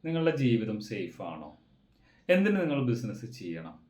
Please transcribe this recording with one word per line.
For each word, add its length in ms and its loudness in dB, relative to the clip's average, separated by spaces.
നിങ്ങളുടെ 320 2
ജീവിതം 440 2
സേഫ് 420 -8
ആണോ? 280 -10
എന്തിന് 320 4
നിങ്ങൾ 260 0
ബിസിനസ് 400 -2
ചെയ്യണം? 400 -12